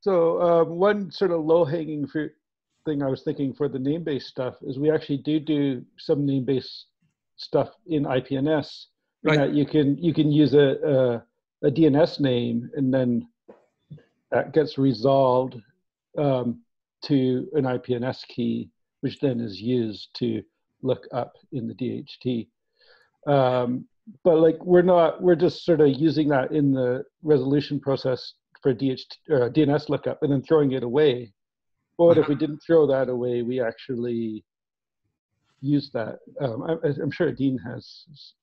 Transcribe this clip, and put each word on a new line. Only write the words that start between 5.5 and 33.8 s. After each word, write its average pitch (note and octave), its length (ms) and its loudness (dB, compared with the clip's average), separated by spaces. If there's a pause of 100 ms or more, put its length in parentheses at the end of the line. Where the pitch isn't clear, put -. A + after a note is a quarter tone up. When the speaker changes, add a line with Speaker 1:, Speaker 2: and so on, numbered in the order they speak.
Speaker 1:
some C#3+ 280 -2
name-based C3+ 640 -2 (500)
stuff - 320 -2 (180)
in D3 180 0
I C3+ 140 0
P C3 160 -6
N C3+ 120 0
S, - 400 -2 (360)
in D#3 60 0
Speaker 2:
Right. D3+ 100 4
Speaker 1:
that C#3 140 0
you D3 120 2
can, C#3+ 320 2
you E3 160 0
can D3+ 180 2
use D3 220 4
a, C3+ 720 2 (400)
a, D3+ 40 2
a D3 40 2
D D#3+ 140 4
N C#3 100 4
S E3 240 2
name, A#2+ 560 -2
and C3+ 180 -2
then A#2+ 340 0 (1040)
that B2+ 220 -2
gets D3+ 240 0
resolved, C3 800 2 (600)
um, C3 440 -2 (420)
to B2+ 500 0
an C3 120 0
I B2+ 120 -2
P B2 180 -4
N A#2+ 80 -6
S C3 220 -8
key, A#2 440 -6 (300)
which - 200 -8
then C3 200 -2
is G2+ 220 -10
used A2+ 540 -4
to A2+ 280 -4 (380)
look B2+ 320 -4
up A#2+ 180 -6 (220)
in A#2 140 -8
the A2+ 60 -10
D A#2 260 -6
H - 220 -18
T. A#2+ 280 -6 (800)
Um, B2+ 600 0 (380)
but, D#3+ 140 6
like, D#3+ 260 4
we're F3+ 160 6
not, F3 400 4
we're F3+ 140 4
just D#3 280 0
sort E3 160 2
of D3+ 80 6 (100)
using D3 300 2
that C3+ 240 0
in C#3+ 220 2
the B2+ 320 -2 (160)
resolution C#3+ 580 0
process C3+ 540 -4 (280)
for C#3 120 2
D C3 180 -2
H B2+ 160 -10
T, - 260 -6
uh, B2 140 2
D D#3 140 2
N C#3+ 80 4
S D3 180 0
lookup C3+ 340 -4
and D3 120 -2
then C3+ 80 -2
throwing D3 320 2
it C3 100 -4
away. B2 500 0 (640)
But E3+ 80 4
what E3+ 120 8
if D3 100 2
we D3 60 0
Speaker 2:
Uh-huh. C#3+ 60 -4
Speaker 1:
didn't D3+ 260 -6
throw D#3+ 220 4
that C3+ 200 0
away? B2 360 -2
We B2+ 180 -4
actually A#2 840 -6 (1160)